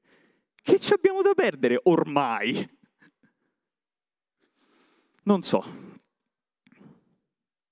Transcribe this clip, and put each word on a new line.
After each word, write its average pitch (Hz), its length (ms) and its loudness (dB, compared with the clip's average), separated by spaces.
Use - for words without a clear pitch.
Che - 240 2
ci - 140 -2
abbiamo 381 300 0
da 403 100 2
perdere 135 520 0
ormai? 143 960 -2
Non 202 180 2
so. - 240 0